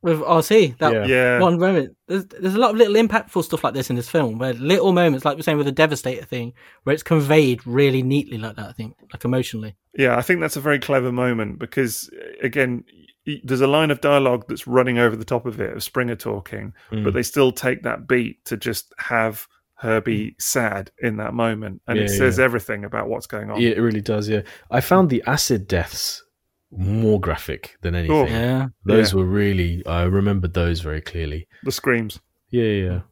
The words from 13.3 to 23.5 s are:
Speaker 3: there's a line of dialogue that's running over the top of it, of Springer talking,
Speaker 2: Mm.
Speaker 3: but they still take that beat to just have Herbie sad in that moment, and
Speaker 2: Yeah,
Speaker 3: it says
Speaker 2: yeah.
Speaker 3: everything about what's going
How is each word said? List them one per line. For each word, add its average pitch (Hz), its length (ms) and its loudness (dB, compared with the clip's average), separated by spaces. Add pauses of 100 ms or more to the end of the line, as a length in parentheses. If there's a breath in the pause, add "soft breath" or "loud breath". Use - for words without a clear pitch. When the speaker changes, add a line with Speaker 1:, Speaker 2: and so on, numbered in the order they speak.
Speaker 3:
there's 127 180 0
a 139 40 6
line 151 240 4
of 139 120 -2
dialogue 135 460 2
that's - 180 -8
running 123 320 2
over 117 180 4
the 110 80 -10
top 123 220 -4
of 110 140 -8
it, 98 140 -4
of 110 80 -10
Springer 120 340 -4
talking, 104 560 -10 (180 soft breath)
Speaker 2:
Mm. 107 140 -4
Speaker 3:
but 104 100 0
they 123 80 0
still 131 300 2
take 131 320 -4
that 117 220 -6
beat 120 400 -2
to 117 120 -6
just - 400 -8
have 113 480 -2 (300)
Herbie 110 640 -2
sad 104 600 -4
in 113 180 -4
that 110 160 -6
moment, 110 540 -4
and 117 120 -2
Speaker 2:
Yeah, 104 60 2
Speaker 3:
it 101 40 -2
says 101 300 2
Speaker 2:
yeah. 127 60 4
Speaker 3:
everything 110 400 -2
about 110 240 -6
what's 113 180 -6
going 107 240 -10